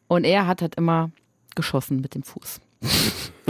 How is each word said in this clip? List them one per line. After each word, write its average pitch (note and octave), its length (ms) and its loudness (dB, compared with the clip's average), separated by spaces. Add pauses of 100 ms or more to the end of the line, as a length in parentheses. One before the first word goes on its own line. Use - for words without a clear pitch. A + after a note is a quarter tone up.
und F3 160 4
er F#3+ 220 4
hat F3+ 140 0
halt E3 140 -2
immer E3 360 2 (440)
geschossen C#3 460 -2
mit C3+ 140 -8
dem C3 100 -8
Fuß. - 360 -14 (460)
<laughs> - 440 -8